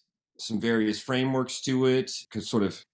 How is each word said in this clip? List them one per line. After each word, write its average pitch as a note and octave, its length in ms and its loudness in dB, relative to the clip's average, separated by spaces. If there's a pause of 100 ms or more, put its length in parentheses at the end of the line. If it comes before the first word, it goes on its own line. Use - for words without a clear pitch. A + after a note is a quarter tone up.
(380)
some G#2+ 220 -4
various A2 400 2
frameworks C3 640 0
to C3 240 2
it. B2+ 260 2 (180)
'Cause G#2 180 -6
sort A2+ 140 2
of, F#2 180 -2 (140)